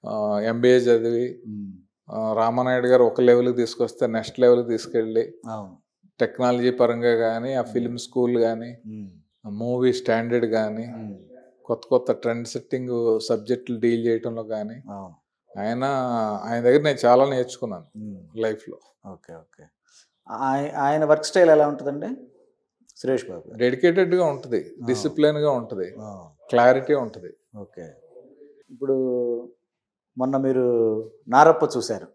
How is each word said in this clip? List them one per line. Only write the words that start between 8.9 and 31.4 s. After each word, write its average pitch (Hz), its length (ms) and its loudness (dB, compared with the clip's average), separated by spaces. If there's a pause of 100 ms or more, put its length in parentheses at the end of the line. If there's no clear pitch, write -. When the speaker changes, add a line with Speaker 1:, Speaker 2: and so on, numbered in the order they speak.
Speaker 1:
ఆ 107 40 -14
మూవీ 123 440 0
స్టాండర్డ్ 117 520 -2
కానీ, 110 420 -4
Speaker 2:
ఉమ్. 110 300 -14 (480)
Speaker 1:
కొత్త 117 240 -6
కొత్త 127 220 2
ట్రెండ్ 117 360 -4
సెట్టింగ్ 120 720 -2
సబ్జెక్టులు 120 600 -4
డీల్ 117 260 0
చేయటంలో 113 380 -2
కానీ 110 460 -10
Speaker 2:
అవును. 95 260 -16 (440)
Speaker 1:
ఆయన, 120 240 -4 (600)
ఆయన 117 180 -6
దగ్గర 127 200 6
నేను 147 240 0
చాలా 127 240 8
నేర్చుకున్నాను 123 560 -6 (100)
Speaker 2:
ఉమ్. 107 220 -14 (180)
Speaker 1:
లైఫ్లో. 110 420 -6 (340)
Speaker 2:
ఓకే, 85 240 -20
ఓకే. 80 280 -20 (680)
ఆయ-, 135 460 -4
ఆయన 151 300 0
వర్క్ 151 200 2
స్టైల్ 175 240 4
ఎలా 151 180 6
ఉంటుందండి 143 420 -6 (880)
సురేష్ 127 280 -2
బాబు 87 220 -16
గారు? - 100 -20
Speaker 1:
డెడికేటెడ్‌గా 170 680 2
ఉంటది, 127 580 -4
Speaker 2:
ఆ. - 20 -12
Speaker 1:
డిసిప్లిన్‌గా 147 680 0
ఉంటది, 101 480 -6
Speaker 2:
ఆ. 101 300 -16 (200)
Speaker 1:
క్లారిటీ 127 440 4
ఉంటది. 107 400 -6 (240)
Speaker 2:
ఓకే. 90 280 -18 (840)
ఇప్పుడు 135 260 -2 (1200)
మొన్న 131 200 -2
మీరు 131 280 2 (640)
నారప్ప 151 500 6